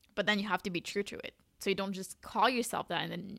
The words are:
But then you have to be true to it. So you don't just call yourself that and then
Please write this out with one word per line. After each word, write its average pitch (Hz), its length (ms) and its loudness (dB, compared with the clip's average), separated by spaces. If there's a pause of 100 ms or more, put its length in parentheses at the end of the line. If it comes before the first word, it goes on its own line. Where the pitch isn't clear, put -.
(140)
But 196 120 0
then 208 120 6
you 208 100 0
have 185 160 2
to 202 60 -2
be 170 100 0
true - 240 -2
to - 140 -10
it. - 160 -10 (260)
So 196 100 2
you 190 60 2
don't 196 160 -2
just 185 280 -10
call 226 300 4
yourself - 380 0
that 165 140 -2
and 165 100 -4
then 180 260 -10